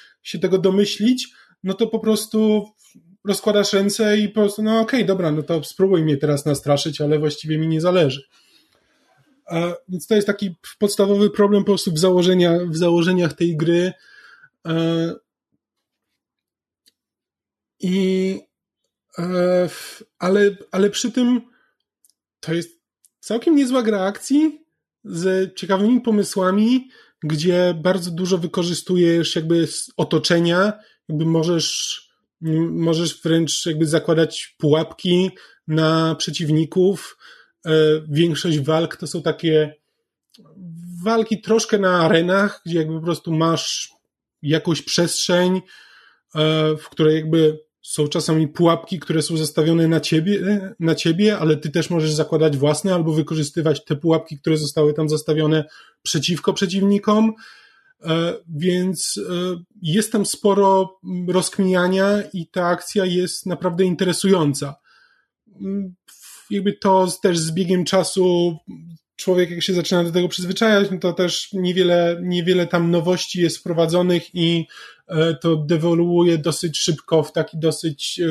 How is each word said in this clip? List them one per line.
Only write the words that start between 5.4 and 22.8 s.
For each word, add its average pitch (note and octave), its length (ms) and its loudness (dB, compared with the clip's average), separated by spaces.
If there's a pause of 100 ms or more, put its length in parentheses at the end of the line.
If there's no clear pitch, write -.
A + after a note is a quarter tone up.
to D#3 200 -2
spróbuj F#3+ 400 0
mnie D3+ 140 2
teraz D3 280 0
nastraszyć, C#3+ 560 0
ale D3+ 180 2
właściwie D3+ 380 -4
mi D#3+ 100 -2
nie D#3+ 140 0
zależy. D#3+ 420 2 (1200)
A, E3+ 280 -4 (160)
więc F3+ 180 -10
to A3 80 2
jest G3+ 120 2
taki G3+ 280 -4 (240)
podstawowy G3+ 500 2
problem G3+ 340 4
po G#3 80 2
prostu F#3+ 200 0
w D#3 80 -2
założenia-, F3+ 680 4
w D#3 80 -4
założeniach E3+ 560 2
tej E3+ 240 -2
gry. E3+ 360 0 (720)
E, E3 460 -2 (2750)
i, C#4+ 600 0 (800)
e, F3+ 520 0
w-, - 340 -18 (160)
ale, G3 380 2 (140)
ale G3 180 2
przy A3+ 220 -4
tym B3 300 2 (1000)
to E3 140 -6
jest E3+ 160 -6 (500)